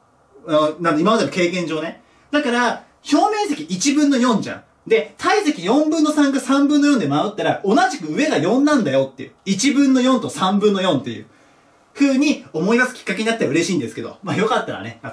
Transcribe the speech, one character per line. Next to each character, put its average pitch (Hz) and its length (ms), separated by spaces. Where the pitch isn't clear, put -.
あ 160 60
の、 151 180
な 170 120
ん 151 40
で 156 60
今 202 100
ま 226 60
で - 60
の 143 60
経 175 200
験 180 160
上 156 160
ね。 - 200
だ 294 120
か 247 80
ら、 240 340
表 339 180
面 415 180
積 294 140
一 185 320
分 294 160
の 269 80
四 233 240
じ - 80
ゃ - 60
ん。 - 80
で、 - 300
体 392 280
積 294 200
四 285 240
分 311 160
の 302 80
三 294 180
が 262 100
三 277 280
分 294 140
の 285 60
四 285 100
で 156 100
回 143 200
っ - 60
た - 80
ら、 - 220
同 196 100
じ - 80
く 156 140
上 254 160
が 247 80
四 202 280
な 302 120
ん 226 80
だ 139 80
よ 135 180
っ - 60
て - 60
い - 60
う。 - 40
一 220 260
分 262 220
の 247 80
四 254 180
と - 80
三 202 300
分 202 160
の 190 80
四 160 180
っ - 20
て 123 80
い 107 120
う。 - 40
風 277 240
に 285 340
思 180 220
い 240 40
出 247 60
す - 100
き - 80
っ - 20
か 196 100
け 190 80
に 220 60
な 226 60
っ - 40
た - 60
ら 123 60
嬉 156 160
し 196 60
い 170 40
ん 147 40
で 117 80
す - 60
け - 80
ど。 - 200
ま 196 100
あ、 - 40
よ 202 100
か 226 140
っ - 60
た 107 60
ら - 100
ね、 113 180